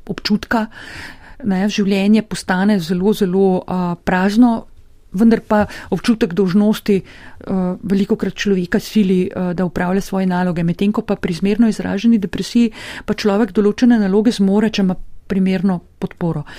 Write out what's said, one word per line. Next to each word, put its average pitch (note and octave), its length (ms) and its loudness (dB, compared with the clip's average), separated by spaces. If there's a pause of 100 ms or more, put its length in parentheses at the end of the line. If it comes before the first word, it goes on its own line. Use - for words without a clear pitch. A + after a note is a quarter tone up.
občutka, G#3+ 640 -2 (720)
ne, G3 240 0
življenje G3+ 560 2
postane G3 580 0
zelo, F3+ 340 0
zelo, F#3+ 500 2
a, F3 340 -2
prazno, G#3 720 2 (420)
vendar A3+ 320 4
pa G#3 220 2 (240)
občutek G#3 460 0
dolžnosti, G3+ 640 2
eh, - 500 -10 (340)
velikokrat G3 560 -2
človeka F#3+ 440 0
sili, F#3+ 460 0
eh, F3+ 280 -4
da F3+ 120 -2
opravlja F3+ 360 -2
svoje F#3+ 260 -2
naloge. F3+ 360 -2
Medtem F#3 280 0
ko A3 100 -2
pa G3+ 140 -4
pri - 180 -4
zmerno G#3 340 2
izraženi G3+ 500 0
depresiji G#3+ 540 0 (300)
pa - 120 -4
človek G#3 380 0
določene G#3+ 480 4
naloge G3+ 320 2
zmore, G3+ 380 2
če G#3 120 -2
ima F#3 140 0 (280)
primerno F#3+ 560 0 (160)
podporo. E3 480 -4 (160)